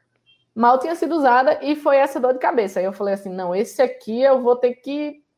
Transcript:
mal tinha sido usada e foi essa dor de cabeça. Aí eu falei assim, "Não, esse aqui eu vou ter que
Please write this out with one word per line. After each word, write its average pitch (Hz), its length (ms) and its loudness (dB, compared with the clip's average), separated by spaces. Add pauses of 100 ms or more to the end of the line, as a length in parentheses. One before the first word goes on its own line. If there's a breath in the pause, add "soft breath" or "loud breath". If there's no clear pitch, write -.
(520)
mal 240 280 2
tinha 330 160 -4
sido 330 180 -2
usada 269 480 2
e 294 140 -2
foi 294 200 2
essa 277 220 2
dor 254 140 2
de 254 80 -6
cabeça. 202 400 -2
Aí 185 40 -2
eu 196 80 -4
falei 196 220 -4
assim, 196 160 -10
"Não, 180 240 -6
esse 233 260 -4
aqui 247 400 -2
eu 262 220 4
vou 240 140 2
ter 247 180 -2
que 294 480 -10 (160)